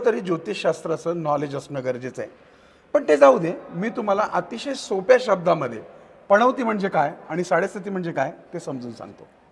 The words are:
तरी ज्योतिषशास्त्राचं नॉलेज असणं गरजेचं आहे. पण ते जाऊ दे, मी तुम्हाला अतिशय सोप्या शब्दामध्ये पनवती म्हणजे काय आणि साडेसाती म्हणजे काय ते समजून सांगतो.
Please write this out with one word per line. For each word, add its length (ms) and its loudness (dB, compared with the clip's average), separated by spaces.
तरी 140 2
ज्योतिषशास्त्राचं 1000 -4
नॉलेज 340 -2
असणं 280 -8
गरजेचं 380 -6
आहे. 80 -10
पण 160 2
ते 80 8
जाऊ 220 8
दे, 140 -2
मी 180 -6
तुम्हाला 440 0
अतिशय 420 -6
सोप्या 460 4
शब्दामध्ये 600 0
पनवती 340 4
म्हणजे 260 0
काय 260 0
आणि 160 -4
साडेसाती 460 -2
म्हणजे 220 -4
काय 200 -2
ते 60 -8
समजून 320 -10
सांगतो. 340 -18